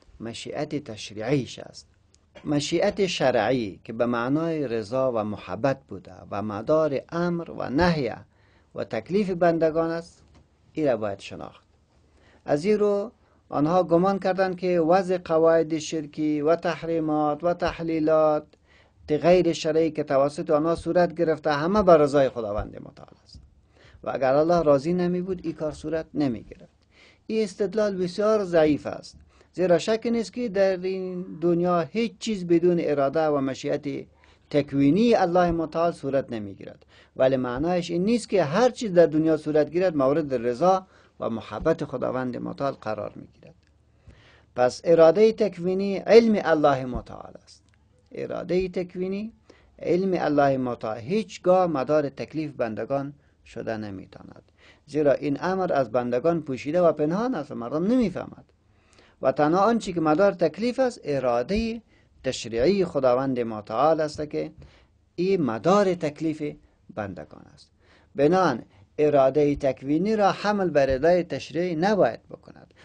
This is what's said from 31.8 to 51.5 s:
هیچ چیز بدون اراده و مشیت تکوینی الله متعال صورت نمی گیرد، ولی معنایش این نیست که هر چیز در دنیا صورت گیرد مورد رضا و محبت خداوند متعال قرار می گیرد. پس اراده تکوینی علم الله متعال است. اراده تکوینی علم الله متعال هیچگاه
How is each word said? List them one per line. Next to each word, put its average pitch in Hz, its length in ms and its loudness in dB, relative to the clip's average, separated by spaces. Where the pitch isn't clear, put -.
هیچ 196 380 -4
چیز 196 280 -6
بدون 170 340 4
اراده 143 460 0
و 147 140 0
مشیت 135 640 -6
تکوینی 147 640 4
الله 175 360 4
متعال 165 420 0
صورت 135 400 -4
نمی 101 220 -10
گیرد، - 320 -20
ولی 135 200 4
معنایش 160 540 -2
این 175 140 0
نیست 226 240 0
که 185 160 2
هر 208 260 2
چیز 220 240 -6
در 170 120 8
دنیا 156 300 2
صورت 151 340 0
گیرد 175 260 0
مورد 135 500 0
رضا 180 400 2
و 120 100 -4
محبت 117 540 -4
خداوند 123 520 -6
متعال 120 360 -6
قرار 104 440 -8
می - 180 -20
گیرد. - 200 -20
پس 123 280 2
اراده 170 480 6
تکوینی 190 640 -2
علم 220 480 4
الله 143 420 2
متعال 113 460 -12
است. - 180 -20
اراده 151 560 -4
تکوینی 185 640 -8
علم 185 320 0
الله 143 340 4
متعال 120 420 -4
هیچگاه 180 680 0